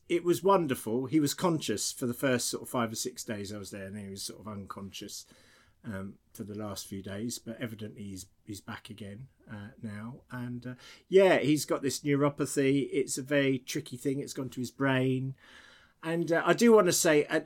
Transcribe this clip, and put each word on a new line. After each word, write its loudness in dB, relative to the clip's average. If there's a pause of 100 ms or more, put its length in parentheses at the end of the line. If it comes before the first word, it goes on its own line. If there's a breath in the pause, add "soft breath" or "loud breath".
it 0
was 2
wonderful. 2
He 2
was 2
conscious 0
for -4
the -2
first 0
sort -6
of -14
five 0
or -8
six -6
days -6
I -10
was -12
there, -10
and -10
he -10
was -10
sort -12
of -16
unconscious, -12 (600 soft breath)
um, -8 (200)
for -12
the -10
last -8
few -8
days, -6
but -12
evidently -10
he's, -12 (200)
he's -12
back -14
again, -14 (240)
uh, -12 (160)
now. -10 (100)
And, -8
uh, -8 (340 loud breath)
yeah, 8
he's 2
got -2
this -2
neuropathy. 2
It's -2
a -4
very 2
tricky -8
thing. -2
It's -10
gone -6
to -8
his -4
brain. 2 (640 soft breath)
And, -2
uh, 4
I 6
do 8
wanna 8
say, 6
uh, 0